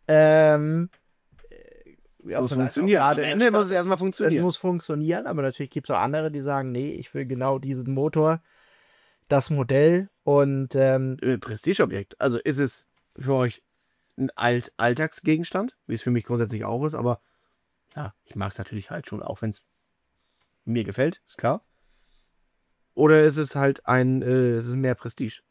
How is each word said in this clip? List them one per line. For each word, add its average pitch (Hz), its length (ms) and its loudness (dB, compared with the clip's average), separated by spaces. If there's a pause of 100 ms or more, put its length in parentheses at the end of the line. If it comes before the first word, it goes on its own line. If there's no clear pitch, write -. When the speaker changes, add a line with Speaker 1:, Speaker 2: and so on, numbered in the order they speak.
Speaker 1:
Ähm, 156 840 6 (600)
Speaker 2:
Es - 840 -20
Speaker 1:
ja, 131 100 -2
Speaker 2:
muss 127 100 -2
Speaker 1:
vielleicht - 0 -
auch 135 40 -4
Speaker 2:
funktionieren. 151 440 2
Speaker 1:
gerade 143 220 2
Speaker 2:
Am 147 40 -2
Speaker 1:
in 151 80 -4
Speaker 2:
Ende 226 180 4
muss 214 100 4
es 196 60 0
Speaker 1:
Stadt. 190 80 -2
Speaker 2:
erstmal 180 220 0
funktionieren. 185 420 0
Speaker 1:
Es 170 40 0
muss 175 140 0
funktionieren, 170 680 -4
aber 160 160 -4
natürlich 135 260 -6
gibt's - 220 -8
auch 196 80 0
andere, 151 320 -2
die 147 100 -8
sagen, 135 300 -4
nee, 131 200 -6
ich - 220 -12
will 139 120 -8
genau 131 340 -2
diesen 135 340 -6
Motor, 156 480 0 (840)
das 143 240 2
Modell 147 580 2 (140)
und, 139 520 2
ähm 131 460 2
Speaker 2:
Äh, 127 160 0
Prestigeobjekt. 110 840 -4
Also 120 200 0
ist 139 180 -4
es 139 300 -4 (300)
für 135 180 -2
euch 123 280 -2 (540)
ein 131 180 -2
Alt-, 120 420 -2
Alltagsgegenstand, 156 1080 -2
wie - 80 -8
es 113 80 -6
für 123 100 -2
mich 117 140 0
grundsätzlich 113 400 -4
auch 117 180 -6
ist, 151 120 -4
aber 120 260 -2 (720)
ja, 139 180 -12 (100)
ich - 120 -20
mag's 98 220 -8
natürlich - 340 -12
halt 160 160 -12
schon, - 160 -10
auch - 180 -10
wenn's 110 220 -8 (1000)
mir 113 180 -2
gefällt, 127 420 -4
ist - 120 -20
klar. 139 260 -2 (1300)
Oder 151 300 6
ist 151 140 4
es 147 180 -4
halt 139 320 0
ein, 127 340 2
äh, 127 300 2
es 117 160 -2
ist 123 80 -4
mehr 131 180 0
Prestige, - 580 -10